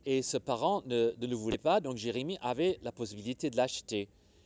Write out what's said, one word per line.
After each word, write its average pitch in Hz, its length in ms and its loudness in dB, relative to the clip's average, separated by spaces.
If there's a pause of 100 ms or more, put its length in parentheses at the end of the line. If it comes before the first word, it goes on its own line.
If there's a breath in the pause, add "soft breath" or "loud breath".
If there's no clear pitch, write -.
et 135 180 2
ce - 140 0
parent 139 500 0
ne, 117 320 4
ne 120 80 -2
le 123 80 -2
voulait 110 240 -2
pas, 175 200 4
donc 131 180 -2
Jérémie 123 440 -4
avait 123 400 0
la 120 100 -6
possibilité 113 600 -4
de 113 60 -8
l'acheter. 117 520 0 (360 soft breath)